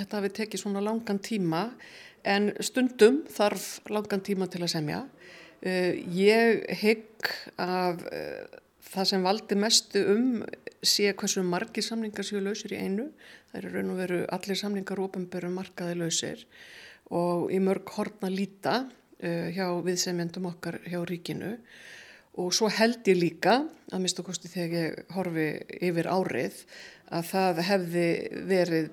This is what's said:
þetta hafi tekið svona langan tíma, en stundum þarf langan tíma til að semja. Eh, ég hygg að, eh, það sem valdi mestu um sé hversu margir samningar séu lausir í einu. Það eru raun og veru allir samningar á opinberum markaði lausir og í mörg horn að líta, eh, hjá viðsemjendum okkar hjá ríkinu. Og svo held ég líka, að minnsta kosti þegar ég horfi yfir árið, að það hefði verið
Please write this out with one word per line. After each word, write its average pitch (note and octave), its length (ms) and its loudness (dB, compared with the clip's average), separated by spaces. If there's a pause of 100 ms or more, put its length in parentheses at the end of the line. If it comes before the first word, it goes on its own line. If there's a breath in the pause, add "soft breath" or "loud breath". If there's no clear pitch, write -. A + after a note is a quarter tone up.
þetta G#3 160 -6
hafi G3 100 0
tekið G#3+ 320 -6
svona G3+ 240 -2
langan A3 320 -2
tíma, G3 560 -2 (500 loud breath)
en G3+ 380 2
stundum B3+ 640 6
þarf - 640 -2
langan G#3 320 -2
tíma G3 240 -2
til F3+ 160 -6
að E3+ 160 -2
semja. D3+ 260 -2 (600 loud breath)
Eh, F#3 420 0
ég G#3 640 6
hygg - 640 0 (240)
að, F3+ 560 0
eh, C#2+ 320 -8 (480)
það F#3+ 140 2
sem F#3+ 160 2
valdi G3+ 320 2
mestu G3+ 520 4
um A#3 380 2 (380)
sé G3 320 2
hversu G3 260 -2
margir F#3 400 -2
samningar G#3+ 400 -4
séu G3+ 240 -4
lausir G3 320 -6
í - 0 -
einu. G3 320 -2 (400 loud breath)
Það - 140 -10
eru F3+ 100 -8
raun F#3+ 160 -2
og F#3 80 -4
veru F3+ 320 -2
allir F#3+ 260 -4
samningar G3 460 -4
á F#3+ 80 -2
opinberum F3+ 480 -6
markaði F3 400 -6
lausir - 480 -2 (640 loud breath)
og F3 400 2
í - 80 2
mörg F#3+ 320 2
horn - 320 -6
að F#3+ 160 -2
líta, G3+ 540 -2 (320)
eh, E3+ 320 -2
hjá F#3 160 0 (100)
viðsemjendum F3 680 -2
okkar E3+ 320 -8
hjá F3 240 -6
ríkinu. F3 500 -6 (760 loud breath)
Og F3+ 160 -2
svo A3 180 4
held A3+ 360 2
ég F#3+ 100 8
líka, F3+ 540 4 (200)
að F#3+ 120 -4
minnsta F3+ 200 -2
kosti F3+ 280 -10
þegar E3+ 260 -4
ég E3 380 -2
horfi E3 500 -2 (160)
yfir E3+ 320 2
árið, F3+ 540 0 (440 loud breath)
að E3+ 220 -2
það F#3 320 2
hefði F3 840 0
verið E3+ 460 4